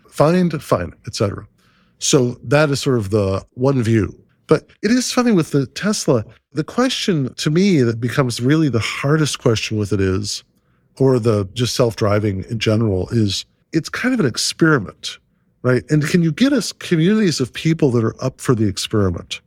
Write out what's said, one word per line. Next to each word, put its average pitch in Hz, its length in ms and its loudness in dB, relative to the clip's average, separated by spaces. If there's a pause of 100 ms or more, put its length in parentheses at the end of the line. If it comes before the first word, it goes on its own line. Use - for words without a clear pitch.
fined, 165 540 2
fine, 87 300 -2 (140)
et - 80 -12
cetera. 98 300 -2 (520)
So 123 460 0
that 143 260 2
is 139 100 -2
sort 131 180 0
of 98 120 -4
the 98 360 0 (100)
one 131 280 0
view. 107 340 0 (300)
But - 220 2 (120)
it 208 100 0
is 247 200 0
funny 240 200 2
with 165 200 2
the 139 160 0
Tesla. 160 560 -2 (300)
The 151 100 -4
question 196 680 -2
to - 160 -4
me 175 320 4
that 113 180 0
becomes 123 400 -2
really 147 300 2
the 113 100 0
hardest 147 600 -2
question 113 380 0
with 101 140 -2
it 104 80 0
is, 98 440 -2 (540)
or 131 200 4
the 107 360 0
just 120 220 -2
self-driving 104 760 0
in 117 100 -6
general, 107 500 0
is 107 360 0 (260)
it's 156 160 -2
kind - 260 -4
of 240 60 0
an 170 60 2
experiment, - 920 -2 (440)
right? 123 280 0
And 151 160 2
can 170 180 2
you 160 80 2
get 269 200 2
us 247 220 -2
communities 180 640 0
of 127 140 -4
people 160 380 0
that 117 120 2
are - 180 -4
up 131 200 -6
for 131 120 0
the 110 140 0
experiment - 800 -2